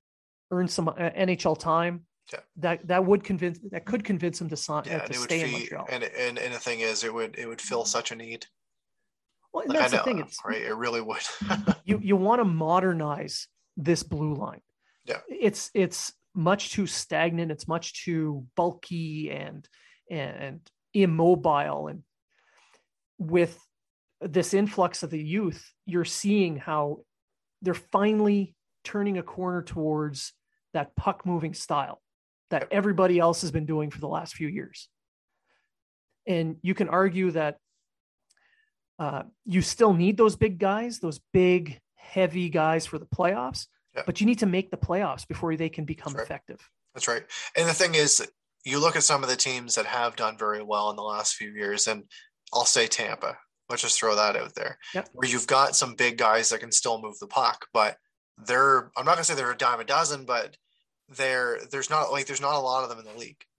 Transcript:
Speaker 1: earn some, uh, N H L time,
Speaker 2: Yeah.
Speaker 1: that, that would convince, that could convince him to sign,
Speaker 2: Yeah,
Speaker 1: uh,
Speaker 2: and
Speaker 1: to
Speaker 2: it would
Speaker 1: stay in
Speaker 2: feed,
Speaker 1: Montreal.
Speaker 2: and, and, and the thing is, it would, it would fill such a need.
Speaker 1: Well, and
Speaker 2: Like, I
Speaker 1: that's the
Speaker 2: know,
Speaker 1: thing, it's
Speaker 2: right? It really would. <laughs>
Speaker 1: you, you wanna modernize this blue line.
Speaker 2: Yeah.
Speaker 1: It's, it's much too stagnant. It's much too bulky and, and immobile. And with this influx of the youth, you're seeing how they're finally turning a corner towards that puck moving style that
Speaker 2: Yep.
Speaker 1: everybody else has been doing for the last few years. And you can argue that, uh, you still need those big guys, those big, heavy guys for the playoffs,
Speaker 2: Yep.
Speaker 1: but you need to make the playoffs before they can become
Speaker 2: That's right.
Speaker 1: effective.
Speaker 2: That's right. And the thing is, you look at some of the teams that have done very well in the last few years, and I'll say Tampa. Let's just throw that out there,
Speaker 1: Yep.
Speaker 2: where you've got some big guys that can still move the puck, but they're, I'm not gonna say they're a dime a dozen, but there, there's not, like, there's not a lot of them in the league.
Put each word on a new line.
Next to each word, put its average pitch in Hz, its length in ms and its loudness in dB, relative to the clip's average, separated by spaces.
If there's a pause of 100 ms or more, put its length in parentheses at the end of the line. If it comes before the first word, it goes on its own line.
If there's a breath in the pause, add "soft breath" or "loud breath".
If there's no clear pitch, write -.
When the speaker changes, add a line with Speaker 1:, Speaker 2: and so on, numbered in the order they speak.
(500)
Speaker 1:
earn 180 180 0
some, 165 200 -2
uh, - 80 0
N 180 320 0
H 180 180 -2
L 156 100 2
time, 170 500 0 (260)
Speaker 2:
Yeah. - 80 -10 (160)
Speaker 1:
that, 170 320 -4
that 185 160 4
would 208 200 4
convince, 175 340 -4 (120)
that 175 140 -10
could 208 200 -4
convince 175 360 -2
him 170 100 -6
to 151 60 -6
sign, 147 300 -4
Speaker 2:
Yeah, 165 100 -6
Speaker 1:
uh, 147 40 -4
Speaker 2:
and - 80 -6
Speaker 1:
to 147 60 -6
Speaker 2:
it 123 40 -4
would 123 120 -4
Speaker 1:
stay 165 120 0
in 156 60 -2
Speaker 2:
feed, 147 40 -4 (200)
Speaker 1:
Montreal. - 180 -8
Speaker 2:
and, 123 140 -4
and, 120 340 -4
and 123 160 -6
the 113 40 -8
thing 117 220 -6
is, 110 240 -2
it 110 80 -4
would, 113 260 -6
it 117 80 -10
would 113 140 -12
fill 117 240 -4
such - 260 -2
a 117 60 -8
need. 113 300 -14 (1080)
Speaker 1:
Well, - 120 -4
and 262 80 -4
Speaker 2:
Like, 311 60 2
I - 40 4
Speaker 1:
that's - 100 4
the - 60 4
Speaker 2:
know, - 60 0
Speaker 1:
thing, 226 160 0
it's - 240 -10
Speaker 2:
right? 107 180 -4
It 110 120 -4
really 117 260 -2
would. 107 220 -6 (300)
<laughs> - 320 0
Speaker 1:
you, 208 180 8
you 196 140 6
wanna 220 280 4
modernize 160 1000 2 (300)
this 160 260 2
blue 151 320 -2
line. - 260 -8 (440)
Speaker 2:
Yeah. - 140 -6 (100)
Speaker 1:
It's, - 460 0
it's - 380 0 (220)
much 185 380 0
too 196 140 0
stagnant. 165 640 -2
It's 151 160 -10
much - 360 -6
too 156 420 -2 (100)
bulky 165 760 -4
and, 147 380 -12 (420 soft breath)
and 139 500 -8 (320)
immobile. 160 960 2
And 147 140 -12 (1160 soft breath)
with 170 400 2 (600)
this 165 340 0
influx 196 480 2
of 156 80 -8
the 156 120 -6
youth, 175 420 -2 (220)
you're 175 180 0
seeing 190 520 2
how 147 420 -2 (640)
they're 180 120 0
finally 208 800 2 (280)
turning 202 360 -2
a 165 40 -4
corner 180 400 -4
towards 151 720 -4 (400)
that 147 240 -4
puck 196 280 -2
moving 165 300 -2
style - 460 -4 (500)
that 139 120 0
Speaker 2:
Yep. - 100 -8
Speaker 1:
everybody 185 460 4
else 170 240 4
has 165 80 -4
been 156 160 -2
doing 151 240 -2
for - 100 -14
the 147 80 -8
last 160 260 -6
few 151 140 -6
years. - 400 -10 (1400)
And 165 360 0
you 190 120 0
can 185 140 2
argue 185 440 2
that, 151 260 -2 (1400)
uh, 147 260 -6 (200)
you 185 180 2
still 220 300 6
need 180 240 4
those 214 200 6
big 196 220 0
guys, 214 420 0
those 156 200 -6 (120)
big, 180 460 4 (180)
heavy 180 520 0
guys 160 380 2
for 156 120 -10
the - 80 -14
playoffs, 185 600 -2 (280)
Speaker 2:
Yep. - 120 -6
Speaker 1:
but 175 140 -4
you 208 60 4
need 240 140 4
to 214 60 4
make 185 240 0
the 175 60 -6
playoffs 175 500 -2
before 160 300 -4
they 160 120 -2
can 160 160 -8
become - 280 -8
Speaker 2:
That's - 80 -8
right. - 60 -6
Speaker 1:
effective. - 440 -14 (240)
Speaker 2:
That's 123 140 -4
right. 117 160 -2 (320 loud breath)
And 170 120 2
the 160 60 2
thing 170 200 2
is, 147 320 4 (380)
you 131 160 -2
look 160 160 4
at 151 60 2
some 139 200 4
of 131 60 -2
the 127 80 0
teams 123 380 -2
that 107 120 0
have 120 300 -2
done 110 220 -4
very 107 240 -2
well 104 280 0
in 104 60 -6
the 104 60 -8
last 107 320 -4
few 107 180 -10
years, 104 340 -2
and 107 180 -4 (480 loud breath)
I'll 120 120 2
say 113 220 4
Tampa. - 500 -4 (320)
Let's 123 140 -4
just 113 160 0
throw 110 160 2
that 104 220 4
out - 180 -6
there, - 240 -8 (160 loud breath)
Speaker 1:
Yep. 185 180 -6
Speaker 2:
where 127 160 -2
you've 120 180 -2
got 135 300 4
some 123 200 2
big 120 220 4
guys 113 320 4
that 110 100 0
can 117 120 -6
still 117 280 0
move 107 180 -12
the 101 80 -12
puck, 117 460 0
but 107 260 2 (400)
they're, 123 580 4
I'm 127 80 -2
not 165 100 4
gonna 170 100 2
say 165 100 0
they're 127 180 0
a 117 40 -4
dime 123 240 2
a 113 40 -8
dozen, 143 400 0
but 120 320 -2 (520)
there, 127 500 0 (120)
there's 135 200 -6
not, 151 200 2
like, 139 160 -2
there's 135 140 -6
not 143 160 0
a 139 40 0
lot 131 240 0
of 120 60 -6
them 117 80 -10
in 110 60 -18
the 110 140 -16
league. 117 220 -16 (180)